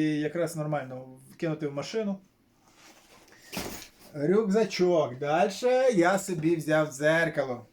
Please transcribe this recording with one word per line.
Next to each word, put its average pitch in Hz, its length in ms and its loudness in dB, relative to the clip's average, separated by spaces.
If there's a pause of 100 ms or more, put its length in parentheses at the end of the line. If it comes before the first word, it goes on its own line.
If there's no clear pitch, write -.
(200)
якраз 160 360 -2
нормально 135 500 -6 (260)
вкинути 156 360 -4
в 139 60 -6
машину. 196 460 -4 (1900)
Рюкзачок. 180 1040 2
Дальше 214 760 2
я 185 260 4
собі 170 360 0
взяв 151 360 0
дзеркало. 147 800 0